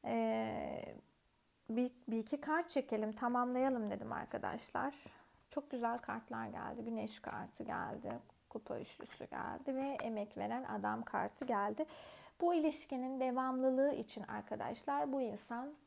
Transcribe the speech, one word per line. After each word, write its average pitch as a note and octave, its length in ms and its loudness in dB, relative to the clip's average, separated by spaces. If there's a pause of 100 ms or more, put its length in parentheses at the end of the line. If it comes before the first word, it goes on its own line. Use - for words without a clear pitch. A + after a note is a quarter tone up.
Ee, A3+ 880 0 (720)
bir, B3 220 2 (160)
bir A3+ 100 2
iki A3+ 240 0
kart E4 280 2
çekelim, A3 420 2
tamamlayalım B3 800 2
dedim G#3+ 200 -4
arkadaşlar. - 840 -2 (580)
Çok D4 180 -4
güzel A#3 260 0
kartlar A3+ 500 -4
geldi. A3+ 360 -6
Güneş G#3+ 360 -4
kartı - 440 -6
geldi, - 460 -4 (400)
kupa - 300 -6
üçlüsü - 460 -10
geldi - 500 -4
ve C4+ 280 -2
emek G#3 340 -4
veren A3+ 260 -2
adam G#3+ 400 0
kartı - 440 -2
geldi. G#3 380 2 (560)
Bu E4+ 120 8
ilişkinin C4+ 680 2
devamlılığı C4 760 6
için G#3+ 300 -4
arkadaşlar A3 880 0
bu C4+ 100 2
insan A#3+ 520 -4 (140)